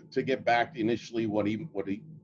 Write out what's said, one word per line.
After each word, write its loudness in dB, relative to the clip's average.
to 0
get 0
back 4
initially 0
what 2
he, -2
what -4
he, -4